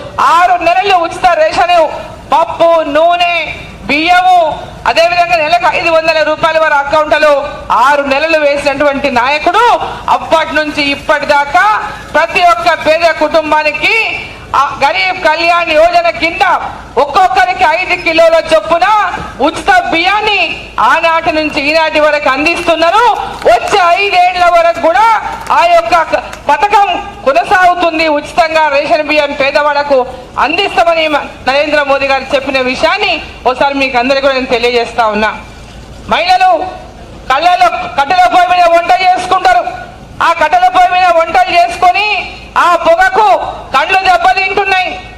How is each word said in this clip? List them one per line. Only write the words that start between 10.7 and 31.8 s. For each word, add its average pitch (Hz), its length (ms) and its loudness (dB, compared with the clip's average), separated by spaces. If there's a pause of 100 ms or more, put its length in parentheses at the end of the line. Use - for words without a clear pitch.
ఇప్పటిదాకా 285 840 0 (480)
ప్రతి 330 280 0
ఒక్క 339 260 2 (180)
పేద 330 240 2 (120)
కుటుంబానికి 302 720 0 (640)
ఆ 269 80 2 (180)
గరీబ్ 370 420 0
కళ్యాణ్ 339 460 0
యోజన 339 400 2
కింద 330 340 -2 (540)
ఒక్కొక్కరికి 370 720 0
ఐదు 349 320 -2
కిలోల 330 340 2 (140)
చొప్పున 320 360 0 (540)
ఉచిత 311 300 -2 (220)
బియ్యాన్ని 403 480 0 (400)
ఆనాటి 330 520 0
నుంచి 302 280 -2
ఈనాటి 311 400 0
వరకు 294 300 0
అందిస్తున్నారు. 339 760 0 (420)
వచ్చే 415 340 2 (160)
ఐదేళ్ల 359 480 2 (120)
వరకు 339 240 2
కూడా 359 260 2 (460)
ఆ 285 120 2
యొక్క 339 300 2 (540)
పథకం 403 400 2 (360)
కొనసాగుతుంది, 349 840 2
ఉచితంగా 320 600 0
రేషన్ 294 400 0
బియ్యం 294 240 0
పేదవాళ్లకు 285 640 0 (400)
అందిస్తామని 339 720 0
మ-, 285 160 -4 (240)
నరేంద్ర 294 340 0